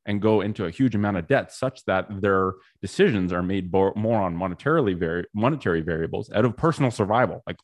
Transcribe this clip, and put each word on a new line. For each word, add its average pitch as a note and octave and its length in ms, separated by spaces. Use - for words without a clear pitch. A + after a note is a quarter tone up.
and G2+ 160
go A2 180
into G#2 240
a E2+ 60
huge A#2+ 240
amount G#2 240
of E2 80
debt B2+ 260
such - 320
that F#2 220
their F#2+ 320
decisions G2+ 500
are F2+ 120
made F2+ 280
bo-, F#2+ 240
more A2 280
on F2 120
monetarily F#2 640
vari-, F2 360
monetary G#2+ 480
variables D#2+ 500
out A2 140
of A2+ 100
personal D3 340
survival, G#2+ 560
like, F2 180